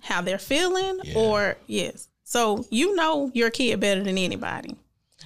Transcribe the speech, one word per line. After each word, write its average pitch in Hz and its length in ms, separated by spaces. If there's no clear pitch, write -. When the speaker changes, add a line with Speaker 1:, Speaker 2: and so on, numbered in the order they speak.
Speaker 1:
how 180 200
they're 185 180
feeling? 370 640
Speaker 2:
Yeah. - 140
Speaker 1:
Or, 214 400
yes. 196 400
So, 233 480
you 339 240
know 311 380
your 233 180
kid 240 280
better 196 240
than 190 140
anybody. - 580